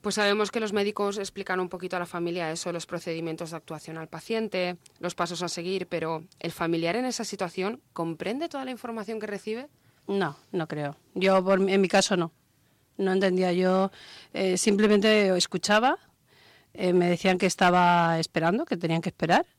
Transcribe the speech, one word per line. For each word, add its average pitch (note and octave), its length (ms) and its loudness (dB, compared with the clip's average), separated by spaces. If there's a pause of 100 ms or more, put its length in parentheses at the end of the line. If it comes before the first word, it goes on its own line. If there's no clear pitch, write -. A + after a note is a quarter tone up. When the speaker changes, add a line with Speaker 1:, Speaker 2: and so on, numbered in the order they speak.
Speaker 1:
Pues G3+ 140 -6
sabemos G#3 360 2
que A#3 100 -4
los G#3+ 120 -4
médicos G3+ 460 -2
explican F#3+ 420 -6
un F#3 80 -2
poquito F3+ 280 -8
a - 20 -2
la F3 80 -4
familia F3 440 -4
eso, E3 220 -6
los E3+ 140 -8
procedimientos E3 640 -8
de E3 80 -10
actuación D#3+ 400 -12
al D#3+ 100 -12
paciente, F3+ 680 -4 (200)
los F3 160 -6
pasos E3+ 280 -4
a F3 60 -4
seguir, F3+ 400 -6
pero D#3+ 360 -4 (140)
¿el - 140 -8
familiar E3 440 -2
en B3 80 -2
esa A#3+ 180 -6
situación F#3+ 600 -6 (100)
comprende F3+ 560 -6
toda C4+ 160 -8
la B3+ 60 -10
información A3+ 500 -8
que G#3+ 60 -8
recibe? G#3+ 420 -8 (380)
Speaker 2:
No, F#3+ 320 -2 (140)
no D#3+ 160 -2
creo. D3 280 -6 (160)
Yo, F#3+ 320 4
por F#3+ 160 4
mi, F#3+ 140 2
en G3 80 6
mi F#3 60 4
caso, F#3+ 280 4
no. E3 160 0 (640)
No F#3+ 160 0
entendía. F#3 400 2
Yo, F#3 380 2 (420)
eh, F#3 240 0
simplemente G#3 800 4
escuchaba, G#3+ 640 2 (720)
eh, F3+ 220 0
me F3+ 120 6
decían F3+ 300 2
que F3+ 80 0
estaba F3 720 4
esperando, E3+ 460 0
que - 140 -6
tenían E3 240 0
que F3 80 -4
esperar F3 340 2 (140)